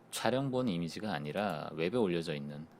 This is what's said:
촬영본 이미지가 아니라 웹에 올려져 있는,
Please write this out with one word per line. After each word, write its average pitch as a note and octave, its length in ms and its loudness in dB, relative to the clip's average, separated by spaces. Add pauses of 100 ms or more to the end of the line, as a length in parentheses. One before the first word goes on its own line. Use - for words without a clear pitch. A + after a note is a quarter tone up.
(100)
촬영본 B2+ 580 2
이미지가 E2+ 440 -2
아니라 D2+ 600 -2
웹에 E2 240 0
올려져 E2+ 380 2
있는, D2 320 -6 (140)